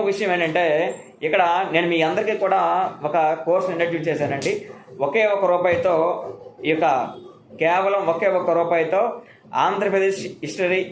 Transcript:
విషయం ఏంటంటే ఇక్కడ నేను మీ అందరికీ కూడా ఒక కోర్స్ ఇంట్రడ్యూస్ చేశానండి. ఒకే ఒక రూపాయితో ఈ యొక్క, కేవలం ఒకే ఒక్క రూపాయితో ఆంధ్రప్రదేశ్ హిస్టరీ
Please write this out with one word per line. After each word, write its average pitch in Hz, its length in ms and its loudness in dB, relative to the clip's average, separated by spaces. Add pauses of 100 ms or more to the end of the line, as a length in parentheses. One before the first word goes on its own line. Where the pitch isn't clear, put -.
విషయం 196 260 0
ఏంటంటే 170 300 0 (640)
ఇక్కడ 185 160 2 (300)
నేను 175 200 2
మీ 165 60 2 (100)
అందరికీ 214 260 -2 (100)
కూడా 190 160 2 (480)
ఒక 170 80 -2 (300)
కోర్స్ 180 280 2
ఇంట్రడ్యూస్ 170 340 -2
చేశానండి. 143 440 -2 (540)
ఒకే 220 160 2 (120)
ఒక 196 180 0
రూపాయితో 175 420 2 (720)
ఈ 151 60 4
యొక్క, 160 140 2 (760)
కేవలం 190 400 2 (120)
ఒకే 196 140 0 (120)
ఒక్క 180 120 0 (100)
రూపాయితో 170 400 2 (680)
ఆంధ్రప్రదేశ్ 196 520 0 (240)
హిస్టరీ 185 480 0